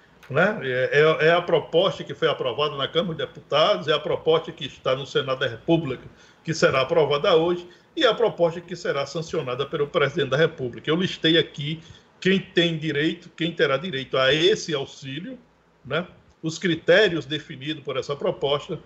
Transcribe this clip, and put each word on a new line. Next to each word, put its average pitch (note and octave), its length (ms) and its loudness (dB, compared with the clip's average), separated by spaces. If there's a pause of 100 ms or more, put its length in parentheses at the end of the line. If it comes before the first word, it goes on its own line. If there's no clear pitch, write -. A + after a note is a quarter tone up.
(300)
né? F#3 320 2
É, B2+ 400 2
é, D#3 240 4
é E3 60 6
a F3 100 4
proposta E3+ 600 0
que - 120 -12
foi D#3+ 140 0
aprovada C#3 480 -2
na C3 120 -4
Câmara E3 260 -2
de B2 120 -6
Deputados, E3+ 640 0
é D#3 40 2
a D3+ 60 2
proposta D#3+ 520 0
que D#3+ 140 -14
está C3 320 -4
no C#3 80 -6
Senado C3 360 -2
da C#3 60 0
República, B2+ 580 -2 (380)
que D#3+ 120 -6
será C#3+ 260 2
aprovada E3 560 2
hoje, F3 320 0 (260)
e D4+ 120 2
a A#3 80 4
proposta F3 440 0
que F3+ 160 -12
será C#3+ 300 -4
sancionada C#3 640 -6
pelo D3 200 -2
presidente C#3+ 440 0
da C3 80 0
República. C3 500 -2
Eu D#3 80 2
listei E3 400 2
aqui D#3 460 -2 (360)
quem F#3+ 200 2
tem E3+ 400 0
direito, D#3 520 -4
quem E3+ 220 -6
terá C#3+ 240 0
direito C3+ 400 -6
a C3+ 160 4
esse E3 400 2
auxílio, C#3+ 640 -8 (460)
né? D#3+ 220 -4 (360)
Os D#3+ 160 -6
critérios E3+ 680 2
definidos D3 580 -10
por C3 140 -6
essa C#3 180 -6
proposta, D3+ 680 -4